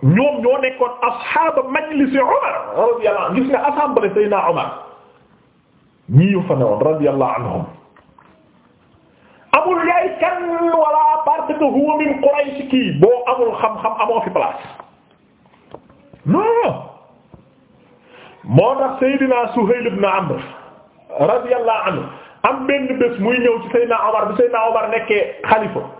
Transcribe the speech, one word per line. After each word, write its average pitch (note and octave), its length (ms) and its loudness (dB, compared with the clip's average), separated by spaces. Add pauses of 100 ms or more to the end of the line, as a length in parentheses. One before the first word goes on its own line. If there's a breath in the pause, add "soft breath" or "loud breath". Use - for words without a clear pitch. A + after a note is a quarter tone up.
ñoom G#3 420 4
ñoo B3+ 160 2
nekkoon B3+ 400 -2
ashaaba C#4+ 640 0
majlisi C#4 560 -2
Umar F4+ 360 0 (200)
radiyallahu G#3 520 0
anhu. F3+ 100 -4
Gis C4 140 0
nga C4 100 2 (100)
assemblée C4+ 420 0
Seydina G3+ 380 0
Umar. - 180 -2 (1400)
Ñii E3+ 240 4
yu F#3 100 0
fa D#3+ 140 0
newoon A2 260 0
radiyallahu C#3+ 540 0
anhum. F2+ 280 -6 (1900 soft breath)
Amul E4+ 340 2
yaay F4 220 2 (100)
kan F4+ 240 -2 (320)
wala D#4 500 2
parce D4+ 300 0
que D4+ 100 0
huwa D4 340 2
min C#4+ 220 -2
Quraysh C#4 480 0
kii, G#3+ 320 0
boo A#3+ 260 4
amul B3 280 0
xam-xam A3 460 -2
amoo A3 220 0
fi F#3+ 80 -6
place. D3 360 -2 (1600)
Non. A4 640 0 (1500 loud breath)
Moo F3+ 340 4
tax C4 260 -2
Seydina B3+ 540 0
Suhayl A#3 320 0
ibn G3 180 -2
Amr F#3 380 -2 (680)
radiyallahu A#3 800 0
anhu D#3 140 -4 (380 loud breath)
am C4 260 -2
benn C#4 220 0 (100)
bés A#3+ 220 0
muy A#3 180 0
ñëw A#3 240 2
ci - 80 -12
Seydina A#3 260 2 (120)
Omar G#3+ 200 0
bi G3+ 80 -6
Seydina A#3 320 2
Omar A3 220 0
nekkee A3 320 0 (200)
xalifa. G3+ 380 0 (200)